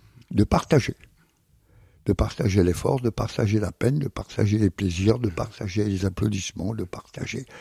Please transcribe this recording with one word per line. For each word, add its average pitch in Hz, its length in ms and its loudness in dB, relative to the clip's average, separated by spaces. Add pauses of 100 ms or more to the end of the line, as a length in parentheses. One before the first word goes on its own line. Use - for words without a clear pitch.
(320)
De 104 120 4
partager. - 520 2 (1080)
De 104 80 4
partager 101 500 2
l'effort, 90 380 2
de 120 80 -2
partager 110 500 0
la 104 120 -2
peine, 135 280 0
de 143 100 -2
partager 107 480 -2
les 104 120 4
plaisirs, 95 500 0
de 117 100 -2
partager 104 560 -4
les 98 200 -2
applaudissements, 98 720 -4
de 101 80 -6
partager. - 640 -10 (160)